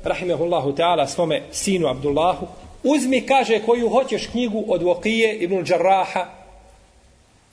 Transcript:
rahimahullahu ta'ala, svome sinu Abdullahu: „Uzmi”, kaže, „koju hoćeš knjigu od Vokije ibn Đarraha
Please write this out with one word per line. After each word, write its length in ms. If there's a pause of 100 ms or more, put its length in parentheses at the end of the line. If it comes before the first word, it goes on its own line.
rahimahullahu 680
ta'ala, 360
svome 340 (100)
sinu 360
Abdullahu: 600 (360)
„Uzmi”, 380
kaže, 440
„koju 240
hoćeš 380
knjigu 400
od 160
Vokije 520
ibn 280
Đarraha 640 (1200)